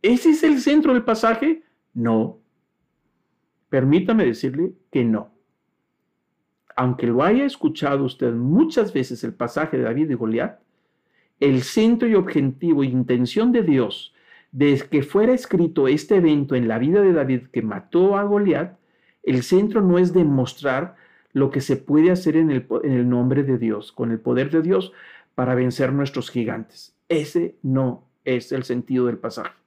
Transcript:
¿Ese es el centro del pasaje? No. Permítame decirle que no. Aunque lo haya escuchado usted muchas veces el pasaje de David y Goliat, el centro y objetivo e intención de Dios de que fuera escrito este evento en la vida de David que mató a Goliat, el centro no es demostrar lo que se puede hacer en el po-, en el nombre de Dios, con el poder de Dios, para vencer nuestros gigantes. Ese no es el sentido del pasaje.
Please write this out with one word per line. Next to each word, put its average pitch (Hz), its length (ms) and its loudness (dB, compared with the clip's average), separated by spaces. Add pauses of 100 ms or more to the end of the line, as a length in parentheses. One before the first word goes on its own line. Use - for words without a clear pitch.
¿Ese 247 280 4
es 302 120 2
el 302 180 4
centro 294 340 4
del 240 100 0
pasaje? 226 580 0 (320)
No. 113 440 0 (1300)
Permítame 175 580 2
decirle 135 460 -4 (180)
que 127 140 0
no. 110 260 -2 (1400)
Aunque 123 320 -2
lo 120 160 2
haya 226 220 2
escuchado 143 600 -2
usted 123 300 -4
muchas 196 580 0
veces 127 300 -4
el 117 100 -8
pasaje 139 460 -4
de 123 60 -2
David 143 260 -2
y 131 40 -2
Goliat, 113 440 -4 (800)
el 135 240 2
centro 226 460 2
y 220 80 2
objetivo 151 680 0
e 135 40 2
intención 127 680 0
de 233 100 2
Dios 135 500 0 (380)
de 139 400 2
que 143 120 0
fuera 214 300 0
escrito 165 540 0
este 151 300 0
evento 147 400 2
en 120 100 0
la 110 120 -2
vida 160 220 2
de 190 120 4
David 135 300 0 (100)
que 117 100 -2
mató 175 540 0
a 202 80 -2
Goliat, 202 520 0 (460)
el 127 220 0
centro 214 360 2
no 180 180 4
es 180 140 2
demostrar 143 840 0 (360)
lo 135 180 0
que 135 120 -4
se 131 140 -2
puede 156 340 2
hacer 175 260 0
en 160 140 2
el 131 120 -2
po-, - 220 -6
en 139 80 -2
el 123 160 0
nombre 127 340 0
de 135 140 -2
Dios, 110 360 -4
con 120 180 -6
el 113 100 -4
poder 127 300 -2
de 160 100 0
Dios, 185 320 -2 (420)
para 127 200 -2
vencer 127 360 -2
nuestros 139 400 -6
gigantes. 110 640 -8 (140)
Ese 170 540 -4
no 131 420 -2 (200)
es 127 280 -4
el 131 120 -6
sentido 123 420 -2
del 117 100 -4
pasaje. - 380 -12 (120)